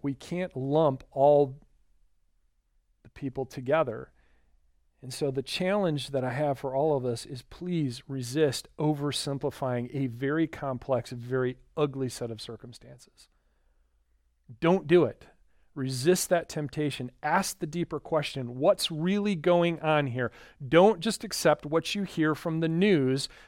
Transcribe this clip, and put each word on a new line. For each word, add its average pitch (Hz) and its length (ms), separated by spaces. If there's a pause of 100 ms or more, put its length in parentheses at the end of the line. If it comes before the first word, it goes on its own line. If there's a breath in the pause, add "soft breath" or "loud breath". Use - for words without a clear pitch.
we 143 120
can't 175 420
lump 139 560
all 143 480 (1400)
the - 60
people 135 360
together. 131 680 (920)
And 131 100
so 143 180
the 131 120
challenge 180 680
that 135 120
I 127 80
have 143 260
for 131 160
all 147 220
of 127 100
us 120 200
is 123 160
please 156 680
resist 135 600 (100)
oversimplifying 139 1120
a 135 140
very 139 400
complex, 131 640
very 127 460 (180)
ugly 135 320
set 117 240
of 110 80
circumstances. 123 880 (1300)
Don't 165 260
do 170 160
it. 110 220 (500)
Resist 131 540
that 170 180
temptation. 147 640 (100)
Ask 170 380
the 175 80
deeper 160 320
question, 131 600
what's 175 300
really 196 460
going 170 460
on 151 260
here? 123 240 (340 loud breath)
Don't 170 360
just 220 240
accept 160 400
what 156 280
you 202 100
hear 156 300
from 160 280
the 160 80
news, 160 580 (200 loud breath)